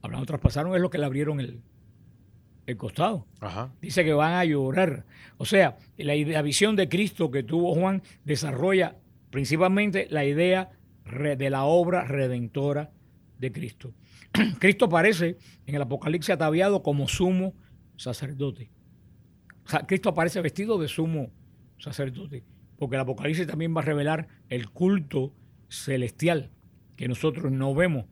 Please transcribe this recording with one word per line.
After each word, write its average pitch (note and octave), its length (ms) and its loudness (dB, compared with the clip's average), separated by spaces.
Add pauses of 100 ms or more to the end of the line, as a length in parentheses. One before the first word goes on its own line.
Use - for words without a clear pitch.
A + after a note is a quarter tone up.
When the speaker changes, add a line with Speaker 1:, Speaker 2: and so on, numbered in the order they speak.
Speaker 1:
Hablando - 220 -8
de - 40 -12
traspasaron D3+ 460 0
es F3+ 80 4
lo F3+ 80 0
que F3 80 -6
le D3 80 0
abrieron C#3+ 340 -2
el, A#2+ 200 -8 (1040)
el B2+ 100 -8
costado. D3+ 500 -4 (140)
Speaker 2:
Ajá. G#2+ 400 -8
Speaker 1:
Dice - 240 0
que D#3 80 2
van D3+ 220 4
a F3+ 100 2
llorar. C#3+ 640 0 (320)
O C3+ 80 -6
sea, F#3 320 4 (180)
la D3 180 -2
idea, D3+ 200 0
la D#3 80 2
visión G3 340 4
de F#3+ 120 2
Cristo E3+ 420 0
que C3 120 0
tuvo E3 320 0
Juan F#3 280 2 (220)
desarrolla D3+ 720 0 (340)
principalmente F#3 800 2
la D3+ 140 0
idea F3+ 460 2 (340)
re-, C#3+ 320 -2
de C3+ 140 0
la C3+ 140 0
obra F3 400 4
redentora C3+ 880 -2 (460)
de B2+ 120 -4
Cristo. - 440 -12 (380)
<clears throat> - 260 2
Cristo G3+ 280 4
aparece E3+ 520 2 (280)
en C#3 80 -6
el D3 80 -2
Apocalipsis D3 520 -4
ataviado E3+ 480 2
como C#3+ 260 0
sumo F#3 460 0 (420)
sacerdote. C3 720 -8 (960)
O - 60 -20
sea, D3+ 160 -2
Cristo F#3+ 240 0
aparece E3+ 320 0
vestido G3+ 360 -2
de D3+ 100 -2
sumo D#3 420 -4 (480)
sacerdote, C#3 680 -10 (320)
porque C3+ 200 -4
el C3+ 60 0
Apocalipsis D3 440 -2
también D#3+ 280 -4
va D#3+ 60 0
a C#3+ 40 -2
revelar D3+ 440 0 (220)
el B2 180 -6
culto D#3 640 0 (360)
celestial C#3 840 -2 (460)
que - 120 -6
nosotros D3 420 -2
no C3+ 240 0
vemos. D3+ 380 0